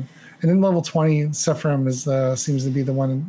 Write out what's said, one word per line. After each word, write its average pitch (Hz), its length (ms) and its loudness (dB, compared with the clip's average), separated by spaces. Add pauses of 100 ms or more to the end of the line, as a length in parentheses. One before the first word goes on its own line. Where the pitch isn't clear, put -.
(420)
And 165 80 4
then 190 100 4
level 185 220 2
twenty, 156 440 2
Sephram 147 600 0
is, 127 220 -4
uh, 131 260 0
seems 131 300 -2
to 135 60 -2
be 135 120 -2
the 135 100 -2
one, 135 360 -2